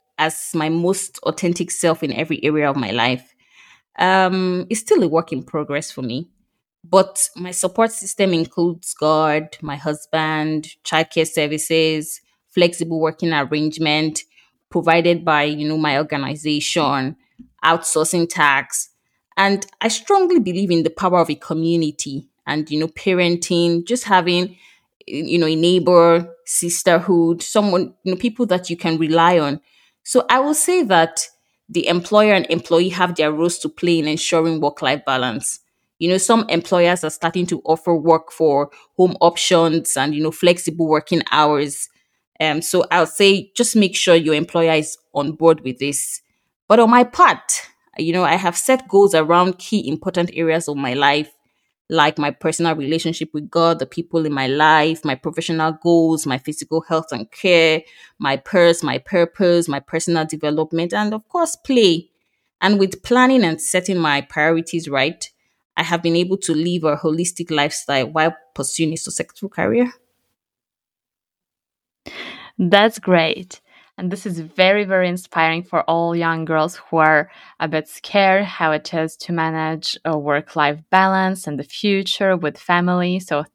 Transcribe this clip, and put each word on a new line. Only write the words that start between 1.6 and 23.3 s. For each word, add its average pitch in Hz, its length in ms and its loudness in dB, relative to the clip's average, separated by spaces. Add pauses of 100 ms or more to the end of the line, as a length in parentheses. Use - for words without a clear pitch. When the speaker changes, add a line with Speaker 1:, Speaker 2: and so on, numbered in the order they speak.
Speaker 1:
self 160 320 -2
in 143 100 -4
every 160 300 -6
area 151 260 0
of 139 60 -4
my 117 160 -4
life. 120 420 -2 (640)
Um, 185 720 0
it's 220 120 -4
still 381 220 2
a 170 40 2
work 160 260 -2
in 131 100 -8
progress 147 480 -8
for 131 120 -12
me, 127 260 -8 (540)
but 185 520 0
my 180 160 -12
support 214 400 -2
system 190 420 -2
includes 170 600 -2
God, 156 680 0
my 147 140 -10
husband, 156 920 -4 (160)
childcare 160 440 -2
services, 156 920 -2 (280)
flexible 175 500 0
working 160 340 -2
arrangement 151 880 -2 (480)
provided 170 560 0
by, 151 180 0
you 151 240 -4
know, 156 100 -4
my 151 200 -2
organization, 147 1160 -4 (500)
outsourcing 165 640 0
tax. 143 600 0 (480)
And 196 280 0 (140)
I 226 80 -2
strongly 359 540 2
believe 185 280 -2
in 165 140 2
the 160 60 0
power 180 300 0
of 165 100 2
a 147 60 -4
community 160 920 -4 (180)
and, 151 240 -4
you 151 100 -4
know, 160 100 -4
parenting, 175 960 0